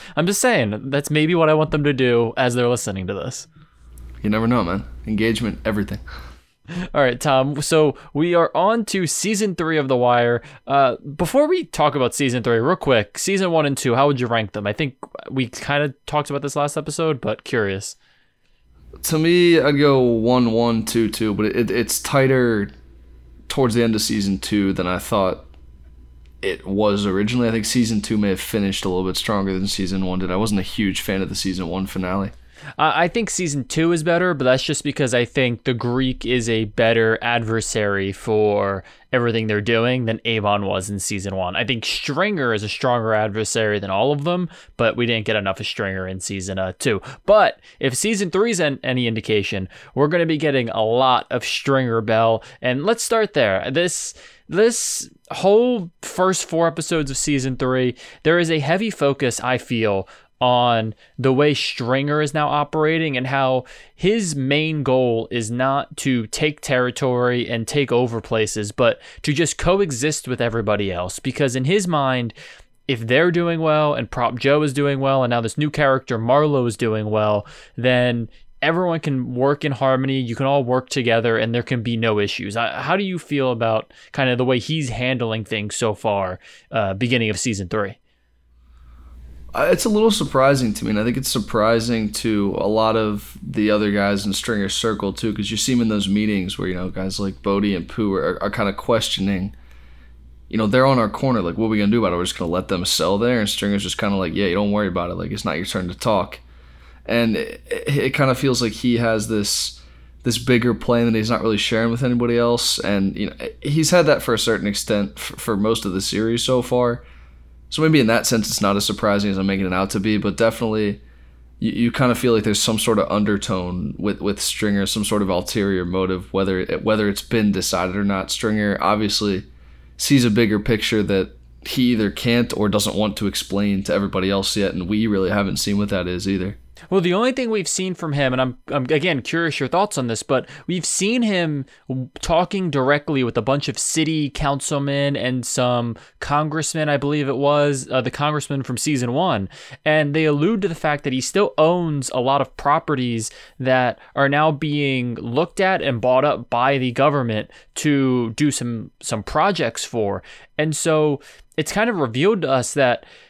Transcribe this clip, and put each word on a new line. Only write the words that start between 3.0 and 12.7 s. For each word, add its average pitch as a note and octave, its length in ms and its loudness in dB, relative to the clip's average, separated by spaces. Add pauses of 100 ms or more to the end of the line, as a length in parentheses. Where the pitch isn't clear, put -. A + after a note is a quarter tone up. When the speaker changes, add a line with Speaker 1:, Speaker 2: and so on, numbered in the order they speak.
Speaker 1:
to G2+ 60 -4
this. - 340 -8 (720)
Speaker 2:
You G#2+ 80 0
never A2 160 2
know, A#2+ 160 2
man. F#2 220 -2 (240)
Engagement, A2 560 0
everything. G#2 340 -2 (960)
Speaker 1:
All D3+ 80 2
right, B2 180 0
Tom. C3+ 400 0
So D3+ 360 2 (180)
we E3+ 200 2
are E3+ 200 4
on G#3 320 2
to F#3 200 -2
season G3 500 -2
three D#3+ 220 0
of C3+ 100 0
The C3 80 4
Wire. A#2+ 460 4 (220)
Uh, C3+ 320 4
before F3 520 0
we F4+ 160 0
talk D3 320 0
about B2 180 0
season B2 300 0
three, A#2 140 2
real C#3+ 180 2